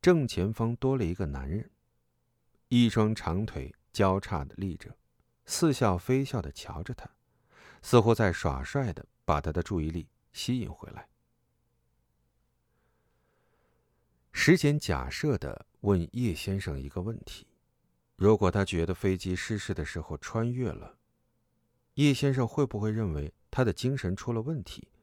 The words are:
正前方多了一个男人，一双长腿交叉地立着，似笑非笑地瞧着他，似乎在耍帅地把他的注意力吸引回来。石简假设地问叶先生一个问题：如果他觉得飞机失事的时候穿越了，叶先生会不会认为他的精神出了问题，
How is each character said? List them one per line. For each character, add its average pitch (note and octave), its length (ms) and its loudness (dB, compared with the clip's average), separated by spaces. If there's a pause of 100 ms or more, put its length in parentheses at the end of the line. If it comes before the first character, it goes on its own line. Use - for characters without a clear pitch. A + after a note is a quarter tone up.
正 E3 240 6
前 G2 260 0
方 A#2 220 -2
多 C3+ 220 0
了 A#2+ 80 0
一 E2+ 100 0
个 F#2+ 120 -4
男 C2+ 220 -6
人， G2+ 220 -6 (960)
一 A#2+ 220 6
双 G#2+ 260 4
长 G2 320 -2
腿 - 260 -10 (200)
交 F#2+ 260 2
叉 E2 260 -4
地 - 120 -14
立 F#2 200 -6
着， - 200 -18 (500)
似 D#3+ 260 2
笑 G#2 240 4
非 C3 280 0
笑 A#2 180 -4
地 C#2+ 80 -10
瞧 - 320 -10
着 - 120 -10
他， - 140 -14 (720)
似 B2 200 6
乎 A2+ 120 6
在 G2+ 200 2
耍 C#2 320 -2
帅 B2 280 -2
地 C#2+ 140 -16 (180)
把 D2 160 2
他 - 120 -2
的 E2+ 100 -2
注 F2+ 180 -4
意 D#2 120 -2
力 E2 160 -8 (240)
吸 B2 260 -4
引 F2 100 -6
回 - 220 -16
来。 - 180 -18 (3250)
石 F3 260 6
简 D3 180 2
假 C2 320 -2
设 C3 300 -2
地 - 260 -10 (180)
问 F#2+ 280 2
叶 A#2 240 -2
先 G2 260 -4
生 D2+ 160 -6
一 C2+ 120 -8
个 F2+ 140 -6
问 A2 180 -8
题： - 260 -18 (680)
如 G#2 200 6
果 F#2+ 140 4
他 G2 140 2
觉 E2+ 200 0
得 F2+ 80 0
飞 F#2+ 240 0
机 F2+ 200 -4
失 A2 200 -4
事 - 160 -6
的 E2 120 -4
时 - 160 -8
候 - 180 -8
穿 A#2 340 -2
越 B2 200 -4
了， - 260 -16 (960)
叶 C#3+ 180 4
先 C#3 220 0
生 B2+ 120 2
会 C#3 200 0
不 G#2 140 -4
会 G#2+ 100 0
认 G#2+ 220 -2
为 D2 200 -6 (200)
他 C3 100 0
的 A2 100 2
精 C3+ 240 -2
神 F#2 200 -2
出 - 160 -6
了 A2+ 100 -2
问 C#3+ 220 -6
题， - 240 -18 (140)